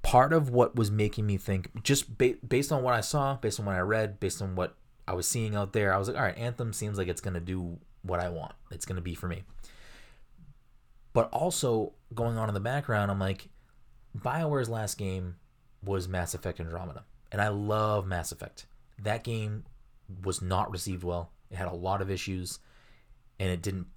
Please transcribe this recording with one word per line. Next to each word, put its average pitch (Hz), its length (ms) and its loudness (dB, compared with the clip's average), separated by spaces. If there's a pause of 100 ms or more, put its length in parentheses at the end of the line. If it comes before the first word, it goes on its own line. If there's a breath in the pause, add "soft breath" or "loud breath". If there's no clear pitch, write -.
part 135 320 8
of 151 160 4
what 120 260 6
was 107 160 2
making 104 340 2
me 101 120 2
think, 95 460 -2
just 135 340 2
ba-, 127 200 4 (100)
based 139 240 2
on 135 120 2
what 127 100 4
I 110 80 4
saw, 139 360 0
based 110 220 -2
on 104 60 -4
what 98 100 2
I 92 40 2
read, 104 400 2
based 98 220 -2
on 95 140 -2
what 90 200 -2 (320)
I 92 60 -2
was 90 120 -2
seeing 110 300 0
out 101 180 0
there, 101 200 4
I 95 40 4
was 98 100 2
like, - 100 -2
"All 131 60 2
right, 92 140 0
Anthem 117 360 -4
seems 104 240 -2
like 90 100 2
it's 87 140 -2
gonna 90 180 -2
do 87 400 -4 (220)
what 90 180 0
I 87 100 0
want. 82 240 -6 (180)
It's 95 140 -8
gonna 90 160 -4
be 87 140 -4
for 90 120 -6
me." 87 160 -4 (1700 loud breath)
But 117 180 4
also, 127 600 0 (200)
going 117 240 0
on 107 120 0
in 104 40 -2
the 98 60 0
background, 110 500 0
I'm 98 100 0
like, 95 300 -2 (680 soft breath)
BioWare's 139 540 0
last 110 280 -4
game 92 400 -4 (460)
was 95 240 0
Mass 90 260 -2
Effect 90 260 -6
Andromeda. 82 460 -8 (260)
And 101 100 0
I 107 60 4
love 104 580 2
Mass 90 260 -2
Effect. - 340 -12 (360)
That 107 220 -2
game 107 420 -4 (580)
was 95 180 0
not 92 300 2
received 90 320 -4
well. 87 280 -2 (180)
It 90 60 -12
had 90 120 -2
a 90 60 -4
lot 92 280 0
of 98 100 -2
issues, 92 480 -4 (800 soft breath)
and 95 100 2
it 87 120 0
didn't 95 340 -4